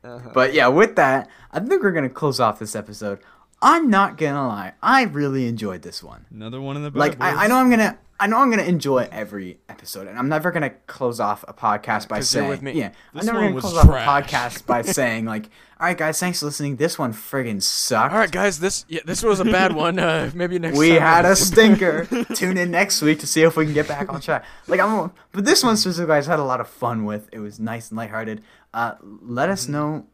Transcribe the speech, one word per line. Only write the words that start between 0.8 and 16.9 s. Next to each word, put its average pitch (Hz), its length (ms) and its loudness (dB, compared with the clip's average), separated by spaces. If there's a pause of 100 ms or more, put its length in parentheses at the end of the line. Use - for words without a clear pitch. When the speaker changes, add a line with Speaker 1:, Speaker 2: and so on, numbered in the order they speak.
Speaker 2:
that, 135 320 2 (240)
I - 80 -4
think 349 220 0
we're 196 100 0
gonna 147 160 -2
close 135 320 -4
off 110 180 0
this 107 160 -12
episode. 104 460 -10 (420)
I'm 311 280 6
not 196 260 2
gonna 143 320 -2
lie, 101 240 -8 (100)
I 254 200 4
really 143 440 -2
enjoyed 104 360 -6
this 87 200 -16
one. 58 280 -20
Speaker 3:
Another 113 300 -14
one 139 160 -8
in 147 60 -8
the 147 80 -8
Speaker 2:
Like, 143 280 0
Speaker 3:
bag, 180 160 -2
Speaker 2:
I, - 60 -2
I - 20 4
Speaker 3:
boys. 208 80 4
Speaker 2:
know 254 80 4
I'm 254 120 4
gonna, 220 280 2 (200)
I 202 80 2
know 220 120 0
I'm 262 100 4
gonna 214 140 2
enjoy 139 500 0
every 101 460 -12 (100)
episode, - 380 -16
and 104 120 -14
I'm 135 120 -4
never 156 200 0
gonna 151 200 -4 (160)
close 120 340 -6
off 104 260 -2
a - 60 -20
podcast 107 560 -2
by 110 120 -6
Speaker 1:
'Cause - 140 -2
you're 113 100 0
Speaker 2:
saying, - 40 -2
Speaker 1:
with - 140 -6
me. 135 100 -10
Speaker 2:
yeah, - 200 -4 (200)
Speaker 3:
This 156 80 -12
Speaker 2:
I'm 208 60 -4
never 226 140 -2
Speaker 3:
one 214 80 2
Speaker 2:
gonna 185 80 -2
Speaker 3:
was - 80 -6
Speaker 2:
close 175 120 -4
off 160 80 8
a - 40 12
Speaker 3:
trash. 135 180 4 (240)
Speaker 2:
podcast 123 340 -4
by 120 180 0
Speaker 3:
<laughs> 185 140 -4
Speaker 2:
saying, 113 300 -2
like, 107 240 -8 (280)
"All 165 100 -4
right, 175 100 -2
guys, 156 200 -2
thanks 180 220 -4
for 147 60 -6
listening. 143 300 -6
This 165 220 -2